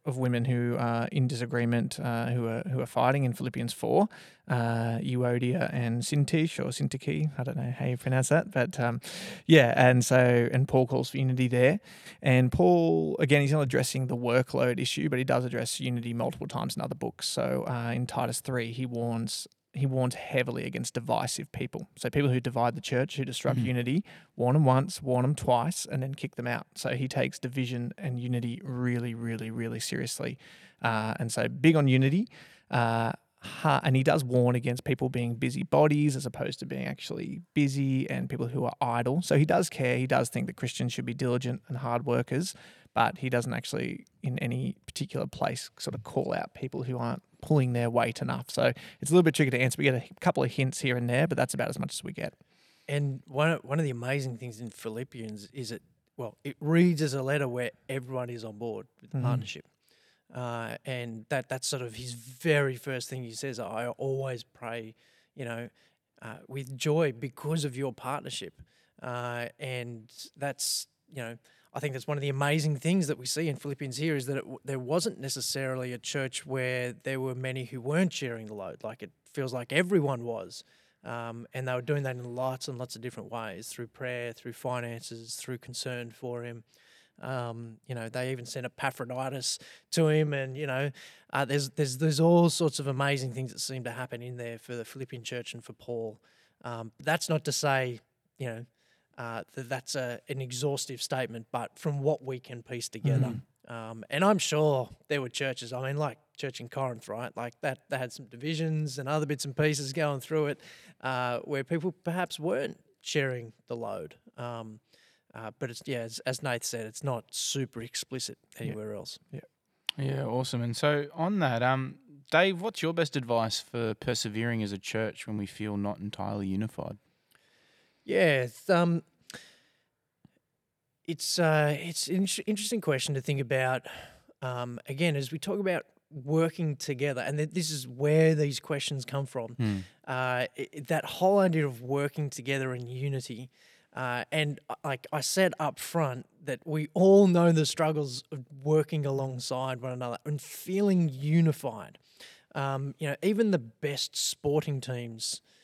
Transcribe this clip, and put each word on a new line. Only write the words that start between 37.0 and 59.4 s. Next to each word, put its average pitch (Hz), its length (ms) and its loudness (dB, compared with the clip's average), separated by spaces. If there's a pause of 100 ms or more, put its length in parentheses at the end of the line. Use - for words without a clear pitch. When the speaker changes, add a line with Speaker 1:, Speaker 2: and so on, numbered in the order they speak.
Speaker 1:
busy 135 560 2
and 127 180 -4
people 123 200 -4
who 123 180 -2
are - 160 -2
idle. 120 400 2
So 147 160 4
he 147 80 8
does 170 240 4
care. 127 300 0
He 127 80 0
does 131 220 4
think - 180 -4
that - 80 -8
Christians 123 380 -4
should 127 120 -6
be 120 80 -4
diligent 127 540 -2
and 123 100 -6
hard 120 300 -2
workers, 127 480 0 (400)
but 117 240 4
he 131 100 -2
doesn't 120 240 0
actually - 520 -4 (180)
in 123 160 -2
any 131 360 -2 (120)
particular - 400 -4
place - 500 -4
sort - 160 -6
of 113 80 -8
call - 320 -2
out - 220 -4
people 135 280 -6
who 127 140 -4
aren't 120 240 -4 (200)
pulling 131 300 6
their 120 180 2
weight 117 320 2
enough. 127 280 -4
So 123 240 4 (260)
it's 139 100 -4
a 151 40 2
little 180 100 10
bit 160 100 6
tricky 135 180 4
to 127 100 2
answer. 127 160 2
We 143 80 2
get 135 100 6
a 120 140 -4 (100)
couple 143 240 2
of 123 80 0
hints 131 300 0
here 123 160 2
and 120 120 0
there, 131 160 4
but 160 120 0
that's 127 160 2
about - 160 -2
as - 100 -6
much - 140 -4
as - 100 -8
we - 80 -10
get. - 220 -6 (560)
Speaker 3:
And 143 360 -2
one 147 260 2
of, 156 120 -2
one 139 160 -2
of 160 60 2
the 135 60 0
amazing 127 460 -2
things 117 220 -10
in 117 120 -8
Philippians 110 800 -10
is 120 180 -8
it, 110 100 -10 (360)
well, 117 260 -8
it 143 160 -10
reads 165 420 6
as 139 120 0
a 135 100 -2
letter 139 240 2
where 123 240 -2 (160)
everyone 127 420 -6
is 120 140 -10
on 110 140 -12
board 107 300 -6 (120)
with - 120 -20
the 143 80 -2
Speaker 1:
Mm-hmm. 120 80 0
Speaker 3:
partnership. 123 380 -2 (680)